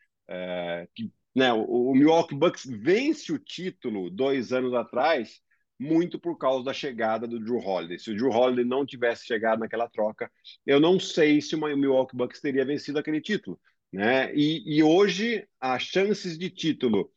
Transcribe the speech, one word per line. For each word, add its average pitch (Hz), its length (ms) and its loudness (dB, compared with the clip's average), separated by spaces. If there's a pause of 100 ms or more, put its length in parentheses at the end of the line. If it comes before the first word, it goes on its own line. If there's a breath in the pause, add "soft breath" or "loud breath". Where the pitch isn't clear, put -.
(280)
é, 90 680 -8
que, 113 160 -10 (240)
né, 127 200 4
o, 117 380 0
o 135 40 2
Milwaukee 156 400 4
Bucks 156 300 0
vence 185 680 -2
o 147 80 -2
título 117 720 -8
dois 123 420 -2
anos 127 220 0
atrás 123 680 -2 (380)
muito 160 400 0
por 170 180 -6
causa 131 280 0
da 135 80 -4
chegada 113 520 -2
do 117 140 -8
Drew 113 200 -2
Holiday. 87 380 -4
Se - 140 -10
o 107 40 -4
Drew 120 140 0
Holiday 123 360 2
não 131 200 0
tivesse 120 400 -4
chegado 110 340 0
naquela 113 280 -4
troca, 110 420 -6 (360 loud breath)
eu 143 160 4
não 175 180 4
sei 151 400 2
se 147 160 -4
o 151 220 -2
Milwaukee 131 400 2
Bucks 123 240 -4
teria 135 240 0
vencido 143 340 -4
aquele 156 220 -4
título, 160 380 -6 (320)
né? 113 420 0
E, 151 440 0
e 156 40 6
hoje, 190 680 2 (120)
as 127 240 -2
chances 190 540 -2
de 175 120 -6
título 120 680 0